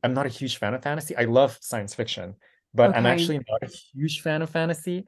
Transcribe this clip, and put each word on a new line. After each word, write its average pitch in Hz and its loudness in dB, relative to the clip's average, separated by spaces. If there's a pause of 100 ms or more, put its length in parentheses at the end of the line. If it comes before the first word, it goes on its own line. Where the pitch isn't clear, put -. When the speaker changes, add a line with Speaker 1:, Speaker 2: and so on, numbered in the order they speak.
Speaker 1:
I'm 123 -2
not 139 0
a - -2
huge 123 -6
fan 107 -2
of 127 -6
fantasy. 151 -4
I 120 -4
love 127 4
science 104 -8
fiction, 98 -8 (400)
but 120 8
I'm 120 4
Speaker 2:
Okay. 120 6
Speaker 1:
actually 170 0
not - -4
a - -8
huge - -6
fan 156 0
of 160 -6
fantasy. 170 -2